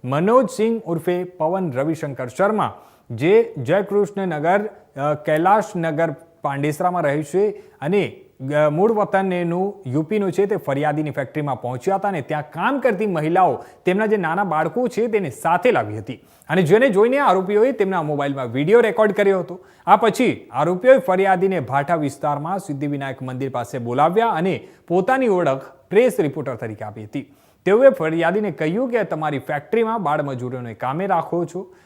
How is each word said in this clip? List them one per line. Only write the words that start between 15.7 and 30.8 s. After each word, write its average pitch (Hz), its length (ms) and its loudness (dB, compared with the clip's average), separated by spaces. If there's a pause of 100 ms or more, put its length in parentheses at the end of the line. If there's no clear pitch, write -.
લાવી 107 260 -2
હતી - 220 -12 (280)
અને 175 140 2
જેને 208 260 6
જોઈને 233 300 4
આરોપીઓએ 208 540 2
તેમના 190 300 -2
મોબાઈલમાં 143 500 -4
વીડિયો 156 280 4
રેકોર્ડ 214 320 2
કર્યો 196 280 2
હતો. 175 200 -10 (260)
આ 190 100 6
પછી 226 560 0
આરોપીઓએ 180 460 4
ફરિયાદીને 185 640 0
ભાઠા 143 340 -2
વિસ્તારમાં 151 640 -4
સિદ્ધિવિનાયક 139 640 -8
મંદિર 127 280 -6
પાસે 127 280 -6
બોલાવ્યા 151 500 2
અને 180 400 -2 (200)
પોતાની 240 400 2
ઓળખ 151 360 0 (260)
પ્રેસ 226 300 4
રિપોર્ટર 135 340 -4
તરીકે 110 300 -10
આપી 107 200 -14
હતી. - 300 -10 (300)
તેઓએ 233 260 6
ફરિયાદીને 170 600 0
કહ્યું 180 400 -2
કે 233 140 0
તમારી 156 340 -4
ફેક્ટરીમાં 220 640 -2
બાળમજૂરોને 127 720 -4
કામે 147 320 -4